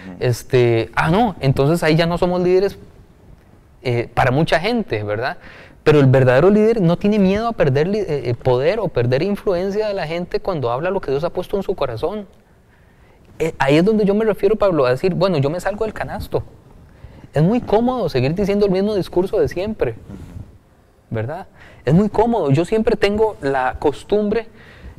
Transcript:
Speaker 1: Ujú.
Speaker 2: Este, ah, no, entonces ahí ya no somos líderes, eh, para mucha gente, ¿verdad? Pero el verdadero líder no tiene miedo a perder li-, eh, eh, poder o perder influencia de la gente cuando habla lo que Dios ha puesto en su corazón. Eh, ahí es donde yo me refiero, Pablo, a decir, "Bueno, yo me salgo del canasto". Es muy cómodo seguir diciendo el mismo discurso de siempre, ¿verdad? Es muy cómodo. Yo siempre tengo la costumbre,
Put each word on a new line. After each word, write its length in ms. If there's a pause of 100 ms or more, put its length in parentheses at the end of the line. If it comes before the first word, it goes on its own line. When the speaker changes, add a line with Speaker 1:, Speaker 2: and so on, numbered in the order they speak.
Speaker 1:
Ujú. 140
Speaker 2:
Este, 760
ah, 140
no, 300
entonces 420
ahí 140
ya 120
no 100
somos 240
líderes, 360 (1040)
eh, 300
para 180
mucha 280
gente, 440
¿verdad? 340 (480)
Pero 160
el 60
verdadero 420
líder 320
no 160
tiene 220
miedo 280
a 60
perder 340
li-, 120
eh, 60 (260)
eh, 20
poder 480
o 80
perder 340
influencia 640
de 60
la 120
gente 360
cuando 300
habla 180
lo 100
que 120
Dios 120
ha 60
puesto 260
en 80
su 100
corazón. 540 (1120)
Eh, 200
ahí 180
es 80
donde 180
yo 100
me 120
refiero, 320
Pablo, 280
a 40
decir, 260
"Bueno, 220
yo 120
me 120
salgo 240
del 80
canasto". 500 (880)
Es 80
muy 200
cómodo 480
seguir 260
diciendo 300
el 80
mismo 200
discurso 460
de 80
siempre, 480 (1120)
¿verdad? 380 (380)
Es 80
muy 160
cómodo. 420
Yo 140
siempre 300
tengo 460
la 380
costumbre, 680 (520)